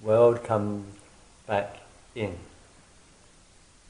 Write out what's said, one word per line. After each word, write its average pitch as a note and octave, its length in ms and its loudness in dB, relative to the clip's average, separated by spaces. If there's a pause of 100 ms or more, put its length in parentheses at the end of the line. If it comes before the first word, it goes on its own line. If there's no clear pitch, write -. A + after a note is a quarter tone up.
world A#2 440 4
comes G#2 420 -4 (600)
back G2+ 320 -4 (360)
in. G2 240 -6 (1500)